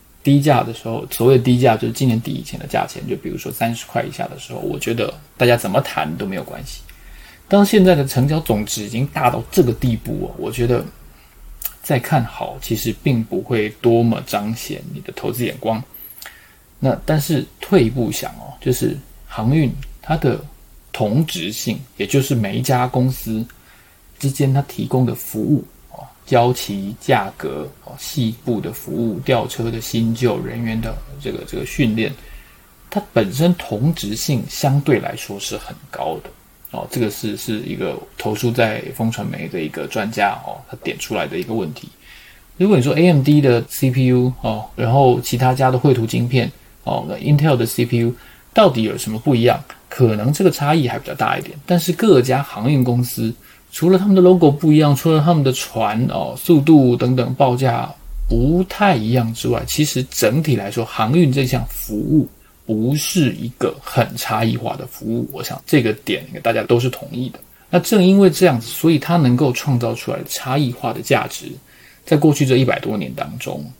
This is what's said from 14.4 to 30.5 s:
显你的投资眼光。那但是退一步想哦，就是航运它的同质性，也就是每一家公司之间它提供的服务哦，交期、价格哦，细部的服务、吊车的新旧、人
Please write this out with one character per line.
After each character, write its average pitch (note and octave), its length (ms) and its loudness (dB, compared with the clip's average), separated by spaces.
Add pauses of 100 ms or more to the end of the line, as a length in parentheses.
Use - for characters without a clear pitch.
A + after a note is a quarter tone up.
显 - 260 -10 (120)
你 - 80 -12
的 - 120 -14
投 - 160 -8
资 A#2+ 140 -4
眼 A2 160 -4
光。 A2+ 240 -2 (960)
那 C3 260 0
但 D#3 140 2
是 D3 260 0 (140)
退 F#3+ 240 4
一 A2+ 60 2
步 A#2+ 200 -2
想 - 260 -6
哦， - 260 -18
就 D#2+ 100 0
是 - 260 -2 (300)
航 A2+ 260 -2
运 D3+ 160 4 (320)
它 D#3 140 -2
的 D#3 240 0 (540)
同 A#2 320 0
质 F#2 260 -6
性， G#2+ 260 -6 (200)
也 G2+ 100 -4
就 - 140 2
是 C#3 120 -2
每 G#2+ 240 -2
一 B2 40 -2
家 B2+ 260 0
公 B2+ 240 0
司 A2+ 340 -6 (720)
之 C3+ 140 -4
间 C3+ 220 0
它 C#3 80 2
提 - 240 -6
供 B2+ 200 0
的 A#2 80 0
服 - 280 -8
务 - 220 2 (280)
哦， - 80 -20 (260)
交 B2 280 2
期、 G2+ 480 -8
价 G#2 360 0
格 D2 320 -8 (140)
哦， - 160 -20
细 A#2 340 -4 (120)
部 A2 160 -2
的 G#2+ 100 -8
服 - 380 -6
务、 F#2+ 100 -6
吊 A#2 280 0
车 A#2 220 -6
的 A2+ 120 -6
新 A2+ 340 -2
旧、 A#2 280 0
人 A#2 180 -8